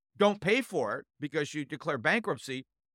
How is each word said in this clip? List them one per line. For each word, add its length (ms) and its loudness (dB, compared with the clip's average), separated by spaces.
don't 240 4
pay 200 4
for 380 -2
it 60 -14
because 340 -4
you 120 -6
declare 320 -4
bankruptcy, 680 -2